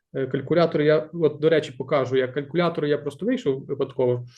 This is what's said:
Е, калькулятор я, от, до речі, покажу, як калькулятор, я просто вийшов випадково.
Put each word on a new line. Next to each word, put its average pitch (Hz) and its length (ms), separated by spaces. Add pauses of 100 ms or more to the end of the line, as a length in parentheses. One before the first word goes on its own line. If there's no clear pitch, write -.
(160)
Е, 135 120
калькулятор 156 540
я, 151 320
от, 151 260
до 156 100
речі, 147 220
покажу, 131 460
як 127 160
калькулятор, 165 520
я 147 120
просто 147 280
вийшов 151 400
випадково. 123 600 (120)